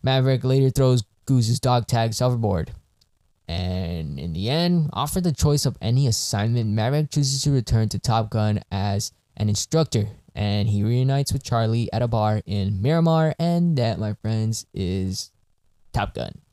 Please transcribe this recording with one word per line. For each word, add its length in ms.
Maverick 420
later 260
throws 360
Goose's 340
dog 280
tags 340
overboard. 520
And 720
in 140
the 160
end, 420
offered 320
the 80
choice 340
of 160
any 260
assignment, 640
Maverick 420
chooses 320
to 80
return 380
to 100
Top 300
Gun 320
as 420
an 100
instructor, 600
and 320
he 160
reunites 480
with 120
Charlie 480
at 100
a 60
bar 380
in 360
Miramar, 580
and 380
that, 220
my 160
friends, 580
is 580
Top 200
Gun. 260